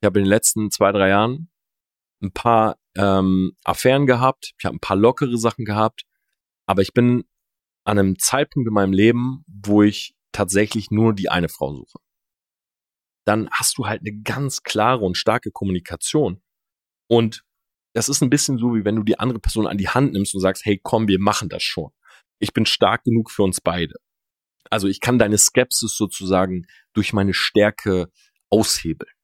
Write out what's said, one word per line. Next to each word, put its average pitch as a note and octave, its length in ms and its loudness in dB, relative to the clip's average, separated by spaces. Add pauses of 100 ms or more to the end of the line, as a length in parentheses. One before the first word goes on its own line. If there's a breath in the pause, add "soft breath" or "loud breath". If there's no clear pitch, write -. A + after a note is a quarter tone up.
ich G#2 60 0
habe G2 120 2
in G2+ 60 2
den G2 60 2
letzten G#2+ 400 0
zwei, G2 200 2
drei G2 200 2
Jahren B2 400 0 (720)
ein G2 100 -6
paar, A2 460 2 (180)
ähm, F#2+ 680 2
Affären C3 420 2
gehabt, B2+ 520 0
ich - 60 -18
habe F2 120 -4
ein - 40 -12
paar - 160 -2
lockere A#2+ 400 2
Sachen A2+ 300 -2
gehabt, G#2+ 380 -2 (600)
aber F#2+ 140 0
ich - 140 0
bin B2 300 2 (600)
an G#2 140 0
einem G2 200 2
Zeitpunkt C#3 500 -2
in G#2+ 60 -4
meinem G2 200 2
Leben, A#2+ 520 2
wo G2+ 360 2
ich - 320 0 (180)
tatsächlich G2+ 580 -2
nur A2 240 2
die G2 140 -6
eine F2 220 -2
Frau C#2+ 240 -8
suche. - 240 -20 (1300)
Dann G#2+ 240 0
hast - 260 -4
du A#2 100 -6
halt G#2+ 140 -6
eine G#2+ 220 -12
ganz B2+ 400 -6
klare A2+ 420 0
und F2+ 120 -2
starke A2 340 -2
Kommunikation. F#2+ 880 -4 (680)
Und A2+ 380 2 (500)
das A2+ 140 -2
ist C#3+ 140 0
ein C3+ 80 2
bisschen C#3+ 280 0
so, A#2+ 160 0
wie G#2+ 100 0
wenn G#2 120 0
du A2 60 -2
die A2+ 160 0
andere A#2+ 200 -2
Person G#2+ 280 -2
an G2+ 120 -4
die F#2+ 100 -2
Hand - 240 2
nimmst G2 220 -2
und G2 60 -4
sagst, F#2 240 0
"Hey, G2+ 180 0
komm, A2 240 0
wir F#2+ 140 2
machen G2+ 280 0
das - 140 -10
schon. - 280 -8 (480 soft breath)
Ich G2+ 140 -4
bin A2+ 140 0
stark - 380 0
genug A#2 260 0
für - 120 -2
uns F#2+ 180 0
beide." E2+ 340 -4 (760)
Also G2 180 0
ich G2 120 -4
kann B2 180 2
deine G#2 200 4
Skepsis - 580 0
sozusagen F#2 680 -2 (280 soft breath)
durch - 180 -2
meine G2 220 0
Stärke G2+ 760 0 (400)
aushebeln. G2+ 640 -2 (120)